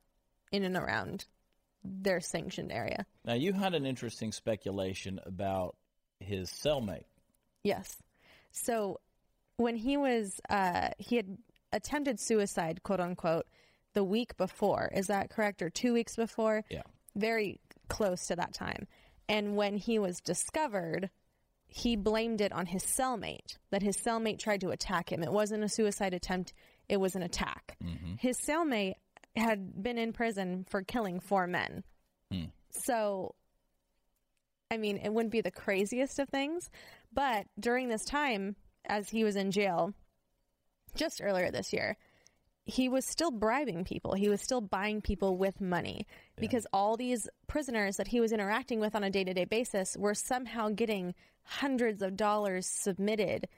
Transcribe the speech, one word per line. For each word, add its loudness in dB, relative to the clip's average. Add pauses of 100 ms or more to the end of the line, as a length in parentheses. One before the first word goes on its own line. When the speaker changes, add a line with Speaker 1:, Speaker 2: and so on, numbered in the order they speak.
(520)
Speaker 1:
in 0
and 0
around -2 (580)
their 0
sanctioned -6
area. -4 (180)
Speaker 2:
Now, -2
you 0
had 0
an 0
interesting -4
speculation -4
about -2 (440)
his -6
cellmate. -2 (580)
Speaker 1:
Yes. -2 (500)
So -2 (580)
when 2
he 0
was, 2 (100)
uh, 2
he -2
had -4 (340)
attempted -2
suicide, 0
quote 0
unquote, 0 (480)
the 2
week 0
before. 0
Is 0
that 0
correct? -2
Or -2
two 2
weeks 0
before? 2
Speaker 2:
Yeah. -6 (340)
Speaker 1:
Very 0 (280)
close 0
to 0
that -2
time. -6 (420)
And 0
when 2
he 2
was 0
discovered, -2 (580)
he 0
blamed 2
it 2
on -2
his -2
cellmate, -2 (140)
that 2
his 2
cellmate 0
tried 2
to 0
attack 0
him. 0
It 0
wasn't 4
a 2
suicide 2
attempt. -2 (340)
It 4
was 4
an -2
attack. -4
Speaker 2:
Mm-hmm. -4
Speaker 1:
His 2
cellmate 2 (400)
had 0
been -2
in 0
prison -2
for -2
killing -2
four 2
men. -2 (480)
Speaker 2:
Hmm. -2 (240)
Speaker 1:
So, 0 (1400)
I -2
mean, 0
it -2
wouldn't 2
be 2
the -2
craziest 0
of 0
things, -2 (420)
but 2 (140)
during 2
this -2
time, 0 (300)
as -2
he 2
was 2
in 2
jail, 2 (1040)
just -2
earlier 2
this -4
year, 0 (680)
he 0
was 2
still -2
bribing 0
people. -4
He 4
was 2
still 0
buying -2
people 2
with 2
money -2
Speaker 2:
Yeah. -16
Speaker 1:
because 0
all 4
these -2 (200)
prisoners 0
that -2
he 2
was 4
interacting 0
with 0
on 2
a 2
day-to-day 2
basis 0
were 2
somehow -2
getting 0 (300)
hundreds 0
of 0
dollars 2
submitted 0 (100)